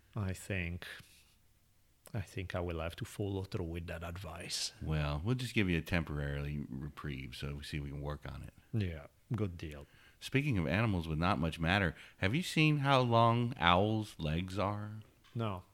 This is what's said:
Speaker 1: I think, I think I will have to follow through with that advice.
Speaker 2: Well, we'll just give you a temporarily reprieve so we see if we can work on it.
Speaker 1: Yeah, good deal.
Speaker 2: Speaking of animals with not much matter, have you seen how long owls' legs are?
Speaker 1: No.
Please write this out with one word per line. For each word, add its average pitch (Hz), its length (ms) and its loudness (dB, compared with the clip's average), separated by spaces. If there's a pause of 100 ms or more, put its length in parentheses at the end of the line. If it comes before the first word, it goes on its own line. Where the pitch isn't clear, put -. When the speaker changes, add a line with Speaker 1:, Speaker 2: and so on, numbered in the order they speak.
(160)
Speaker 1:
I 98 160 -2
think, 90 540 -4 (1300)
I 113 80 -2
think - 340 -6
I 90 60 0
will 85 180 -2
have 82 180 -4
to - 80 -6
follow 98 380 -4
through 95 220 -4
with 82 220 -6
that 82 160 -8
advice. 85 680 -8 (100)
Speaker 2:
Well, 76 440 0
we'll 123 100 2
just 123 200 -4
give 101 140 4
you 85 100 4
a - 20 2
temporarily 73 880 -2
reprieve 65 680 -8
so 71 200 -6
we 71 60 -10
see - 140 -6
if 73 60 -4
we 71 60 -6
can 71 120 -6
work 73 200 -6 (120)
on 67 140 -12
it. - 60 -16 (340)
Speaker 1:
Yeah, 78 200 -8 (280)
good 98 220 -2
deal. 73 300 -10 (320)
Speaker 2:
Speaking 139 380 0
of 80 100 2
animals 92 400 2
with 78 120 0
not 90 200 4
much 80 200 0
matter, 85 360 4 (240)
have 95 140 2
you 170 100 0
seen 156 340 4
how 135 240 6
long 117 580 6
owls' 104 580 4
legs 90 400 0
are? 104 340 -2 (440)
Speaker 1:
No. 104 280 -2 (100)